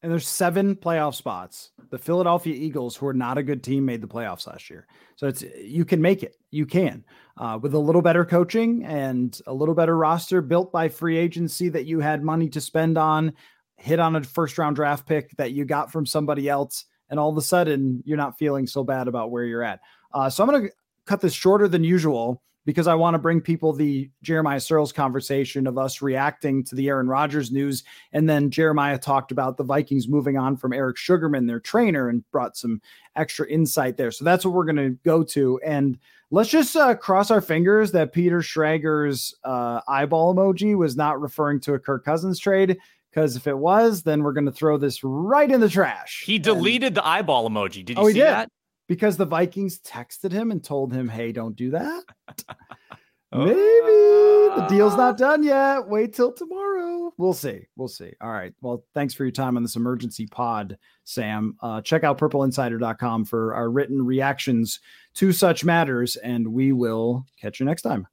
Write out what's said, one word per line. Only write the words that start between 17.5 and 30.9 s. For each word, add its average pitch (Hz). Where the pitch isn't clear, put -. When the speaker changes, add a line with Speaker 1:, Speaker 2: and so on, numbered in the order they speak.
Speaker 1:
you're 151
not 143
feeling 139
so 135
bad 131
about 120
where 120
you're 117
at. 104
Uh, 135
so 185
I'm 233
gonna 262
cut 202
this 185
shorter 202
than 170
usual 151
because 151
I 170
wanna 165
bring 165
people 160
the 139
Jeremiah 156
Sirles 151
conversation 135
of 127
us 135
reacting 135
to 127
the 135
Aaron 135
Rodgers 139
news. 135
And 156
then 143
Jeremiah 147
talked 135
about 131
the 147
Vikings 139
moving 143
on 135
from 131
Eric 127